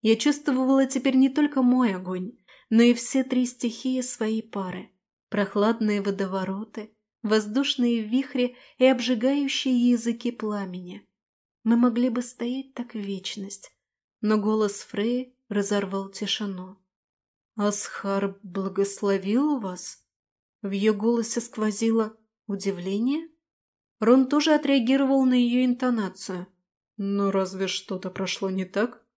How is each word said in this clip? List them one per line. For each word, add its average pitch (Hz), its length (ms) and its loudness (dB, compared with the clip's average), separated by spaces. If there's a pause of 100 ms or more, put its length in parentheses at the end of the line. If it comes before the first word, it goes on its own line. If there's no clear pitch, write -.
Я 220 140 6
чувствовала 269 680 2
теперь 262 300 0
не 262 120 6
только 285 340 2
мой 247 320 4
огонь, 185 380 -6 (360)
но 226 140 6
и 240 120 8
все 262 280 0
три 254 240 0
стихии 254 540 -4
своей 220 420 -2
пары. 185 480 -8 (400)
Прохладные 208 720 0
водовороты, 196 920 -6 (320)
воздушные 226 800 0
вихри 247 560 -2 (220)
и 254 80 6
обжигающие 254 1040 2
языки 233 400 0
пламени. 196 760 -8 (580)
Мы 226 120 4
могли 240 320 4
бы 240 140 -2
стоять 254 500 -6
так 240 220 -12
в 226 40 -8
вечность, 196 720 -10 (520)
но 214 160 2
голос 208 420 0
Фреи 240 540 -4 (160)
разорвал 196 580 -2
тишину. 190 680 -8 (800)
"Асхар 202 840 -2
благословил 196 1160 0
вас?" 185 440 -8 (600)
В 196 80 -6
её 202 240 2
голосе 226 480 0
сквозило 220 720 0 (300)
удивление. 202 840 -4 (720)
Рон 254 280 6
тоже 302 260 2
отреагировал 269 720 2
на 254 80 2
её 247 300 2
интонацию. 220 840 -2 (500)
"Ну 202 340 -2
разве 190 360 -2
что-то 180 440 -6
прошло 190 380 -4
не 190 160 -2
так?" 214 400 -4 (120)